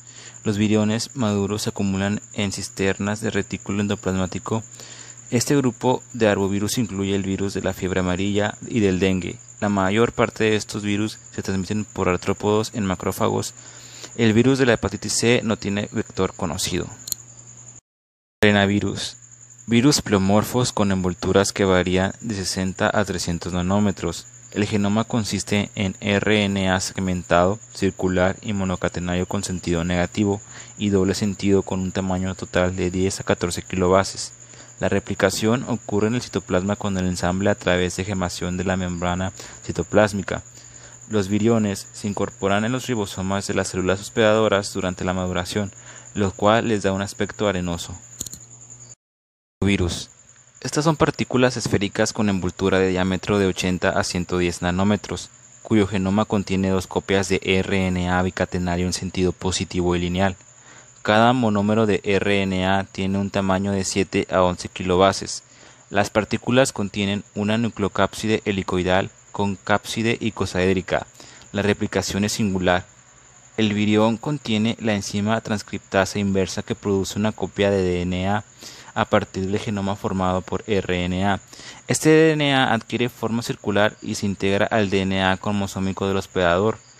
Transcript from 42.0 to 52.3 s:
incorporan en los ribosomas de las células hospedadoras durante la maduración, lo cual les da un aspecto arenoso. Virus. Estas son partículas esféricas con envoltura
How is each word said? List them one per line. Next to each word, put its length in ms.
incorporan 580
en 60
los 160
ribosomas 600
de 60
las 140
células 340
hospedadoras 720
durante 320
la 80
maduración, 580
lo 180
cual 360
les 160
da 100
un 80
aspecto 460
arenoso. 480
Virus. 460
Estas 240
son 100
partículas 600
esféricas 540
con 180
envoltura 500